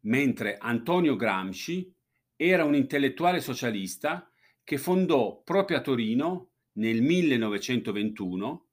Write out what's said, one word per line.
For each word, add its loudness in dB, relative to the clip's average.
Mentre 0
Antonio 0
Gramsci -4
era 4
un 4
intellettuale 2
socialista -6
che -4
fondò 2
proprio 0
a 0
Torino, 0
nel 0
millenovecentoventuno 0